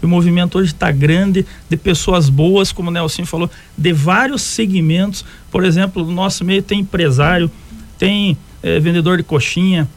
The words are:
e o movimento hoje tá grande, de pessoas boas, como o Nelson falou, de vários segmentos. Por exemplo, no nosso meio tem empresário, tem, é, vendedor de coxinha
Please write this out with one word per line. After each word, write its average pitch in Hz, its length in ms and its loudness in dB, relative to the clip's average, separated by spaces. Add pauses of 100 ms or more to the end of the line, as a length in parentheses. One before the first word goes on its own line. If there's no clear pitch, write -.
e - 40 -2
o 170 40 2
movimento 175 500 2
hoje 185 160 2
tá 165 160 -2
grande, 180 560 2 (200)
de 165 100 -2
pessoas 180 520 0
boas, 180 420 2
como 175 180 -6
o 170 40 -4
Nelson 170 320 -4
falou, 170 240 -4 (260)
de 165 160 0
vários 190 520 0
segmentos. 190 840 0 (240)
Por 185 140 0
exemplo, 185 420 0
no 165 60 -4
nosso 185 340 -4
meio 196 160 0
tem 202 200 -2
empresário, 165 680 0 (480)
tem, 196 400 0 (240)
é, - 180 0
vendedor 170 380 2
de 165 60 -2
coxinha 175 720 0